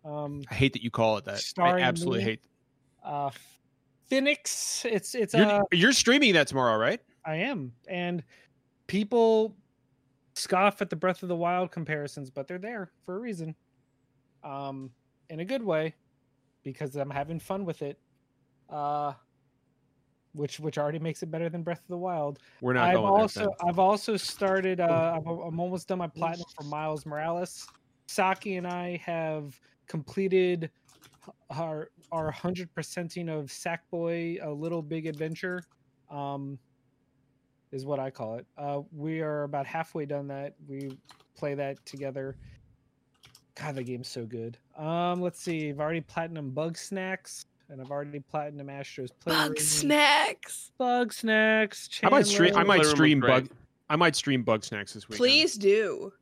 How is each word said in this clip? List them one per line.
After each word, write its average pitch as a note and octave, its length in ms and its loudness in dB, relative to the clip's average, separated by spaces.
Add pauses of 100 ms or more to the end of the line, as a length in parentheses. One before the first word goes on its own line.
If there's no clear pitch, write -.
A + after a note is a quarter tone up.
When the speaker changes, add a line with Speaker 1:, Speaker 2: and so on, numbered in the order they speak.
Speaker 1:
Um, D3 460 -6
Speaker 2:
I - 20 -6
hate C3 200 4
that - 100 -8
you A#2+ 80 -4
call A2 260 2
it - 80 -10
that. G2+ 100 -6
I - 20 -6
Speaker 1:
starring F3+ 460 2
Speaker 2:
absolutely B2+ 360 2
Speaker 1:
me. A2 60 0
Speaker 2:
hate A2 160 -2 (640)
Speaker 1:
Uh, C#3+ 280 -4 (800)
Fenyx, - 760 0
it's, A3+ 300 -2
it's, A3 180 -2
Speaker 2:
You're, G#3 140 8
Speaker 1:
uh, G#3 140 4 (100)
Speaker 2:
you're F#3 200 6
streaming B3 420 6
that D3+ 140 6
tomorrow, B2 300 4
right? C#3+ 240 2 (240)
Speaker 1:
I D#3 120 -4
am, F3+ 340 -4 (160)
and F3 360 -4 (640)
people A3 680 2 (800)
scoff G3 480 2
at F#3 80 -6
the F3+ 40 -4
Breath F3+ 280 -2
of F3+ 60 -8
the F3 60 0
Wild F3 360 0
comparisons, D3 580 -8
but C#3 180 -10
they're F3+ 120 -10
there G#3 320 -10 (100)
for F3+ 140 -10
a G3+ 40 -6
reason, E3 360 -8 (880)
um, C3+ 480 -8 (400)
in D#3 80 -8
a F3 60 -4
good A#3+ 180 -4
way, D#3+ 320 0 (680)
because C3+ 320 -8
I'm C#3+ 140 -4
having D3+ 300 -4
fun G3 260 -6
with E3 160 -6
it. C#3+ 160 -8 (720)
Uh, D3 440 -2 (1200)
which, D3 240 -6
which D3+ 200 -4
already D3 180 -2
makes D#3+ 240 -6
it E3+ 80 -6
better E3 180 -4
than E3 140 -6
Breath E3 200 -4
of - 80 -20
the F3+ 80 -6
Wild. D#3+ 420 -4 (200)
Speaker 2:
We're B2 140 0
not B2 140 6
Speaker 1:
I've F3+ 80 6
Speaker 2:
going G3 180 4
there, G#3 80 8
Speaker 1:
also, G3+ 200 0
Speaker 2:
Finn. F#3+ 280 0
Speaker 1:
I've E3+ 80 0
also G3+ 400 4
started, F#3+ 640 0
uh, E3 360 4
I'm, D#3 120 -6
I'm E3+ 320 -6
almost F3+ 280 -4
done F#3 120 -2
my E3+ 80 -2
platinum E3+ 400 -4 (100)
for D3+ 60 -12
Miles D3+ 420 -4
Morales. D#3+ 640 -6 (400)
Saki F#3+ 480 0
and F3+ 100 -6
I F3 400 -6
have D#3 540 -6 (260)
completed F3+ 840 0 (800)
our, D#3 400 -6 (200)
our D#3 200 -2
hundred F3+ 420 -6
percenting E3 560 -8
of D3+ 160 -4
Sackboy: E3+ 960 -6
A D#3 60 -8
Little D#3+ 320 -6
Big D#3 240 -8
Adventure, D#3+ 560 -6 (480)
um, C#3 480 -8 (1120)
is C3+ 140 -8
what C#3 140 -2
I C3+ 100 -4
call A2+ 280 -8
it. B2+ 100 -14 (100)
Uh, C#3+ 240 -6 (100)
we D#3+ 300 -6
are D3+ 220 -4
about C#3+ 240 -4
halfway D#3+ 400 -6
done C#3+ 220 -6
that. C#3 260 -10 (120)
We C#3 300 -10 (380)
play D3 180 -4
that C#3 320 -6
together. C3+ 520 -8 (1160)
God, C#3+ 220 -8
that C3 80 -6
game's B2 240 -8
so A#2 180 -8
good. A#2 320 -10 (180)
Um, F3 460 -2
let's F3+ 180 -4
see. D#3 300 -4
I've C#3+ 100 -6
already D#3+ 220 -2
platinum E3 480 -6
Bug D#3+ 260 -4
Snacks, F#3+ 720 -8 (240)
and C3+ 120 -14
I've C3 100 -12
already C#3+ 280 -6
platinum D3 500 -8
Astro's C#3 420 -10
Playroom. D3+ 380 0
Speaker 3:
Bug D3+ 100 -4
Snacks. D4 1160 2
Speaker 1:
Bug B3 360 0
Snacks. A3 760 2 (140)
Speaker 2:
I F#3 60 6
might C4+ 180 8
stream. G3+ 240 6
I F3+ 60 4
Speaker 1:
Chandler. E3+ 80 6
Speaker 2:
might G3 100 8
Speaker 4:
Playroom E3 40 8
was D3+ 120 8
Speaker 2:
stream D3+ 300 8
Speaker 4:
great. B2+ 280 6
Speaker 2:
Bug. - 80 -20 (320)
I D3+ 60 4
might E3 200 6
stream C3 280 2
Bug G#2+ 200 2
Snacks G2+ 300 -6
this G#2+ 140 -14
weekend. - 100 -10
Speaker 3:
Please C#4 380 4
do. G3 560 2 (100)